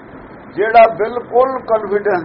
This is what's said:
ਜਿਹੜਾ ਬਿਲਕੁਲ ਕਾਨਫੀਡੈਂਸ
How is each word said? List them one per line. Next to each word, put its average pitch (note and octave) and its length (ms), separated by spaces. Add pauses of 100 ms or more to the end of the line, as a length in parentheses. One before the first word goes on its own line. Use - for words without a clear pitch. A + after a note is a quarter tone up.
(580)
ਜਿਹੜਾ A3+ 260 (140)
ਬਿਲਕੁਲ A#3+ 680
ਕਾਨਫੀਡੈਂਸ G3+ 580